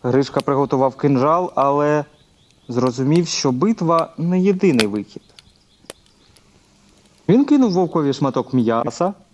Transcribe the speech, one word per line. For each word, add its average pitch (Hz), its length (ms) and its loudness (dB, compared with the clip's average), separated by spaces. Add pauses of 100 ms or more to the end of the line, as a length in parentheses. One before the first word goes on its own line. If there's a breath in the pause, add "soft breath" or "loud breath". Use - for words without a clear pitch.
Гришка 131 380 0
приготував 135 540 -2
кинжал, 147 600 0
але 147 500 0 (640)
зрозумів, 131 600 0
що - 240 -2
битва 165 680 0
не 180 220 0
єдиний 185 460 2
вихід. 101 360 -8 (2000)
Він 247 160 4
кинув 262 280 2
вовкові 165 400 0
шматок 131 420 -2
м'яса 120 600 0 (200)